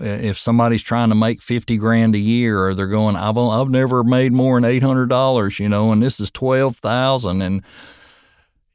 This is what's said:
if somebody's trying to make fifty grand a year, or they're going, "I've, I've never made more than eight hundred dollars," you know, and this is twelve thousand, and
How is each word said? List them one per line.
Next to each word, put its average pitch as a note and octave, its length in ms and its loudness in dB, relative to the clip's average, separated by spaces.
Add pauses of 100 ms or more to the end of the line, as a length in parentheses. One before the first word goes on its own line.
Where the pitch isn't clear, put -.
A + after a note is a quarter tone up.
if G#2 360 -6
somebody's A#2 460 0
trying A#2 260 0
to A2 60 2
make A2 260 0
fifty A#2 360 -4
grand A2+ 360 2
a G#2 60 0
year, G#2+ 480 0
or F#2+ 80 -2
they're F#2+ 120 -2
going, G#2+ 280 0
"I've, G#2+ 220 -2
I've A#2+ 320 0
never B2+ 340 0
made B2+ 300 2
more B2+ 240 2
than A#2+ 120 2
eight B2+ 140 2
hundred C3 240 2
dollars," B2 500 0
you G#2 120 -2
know, G#2+ 220 2
and G#2+ 120 2
this B2+ 160 -2
is G2+ 100 -6
twelve C3 480 -2
thousand, A#2 640 -2
and F#2 220 -4 (1120)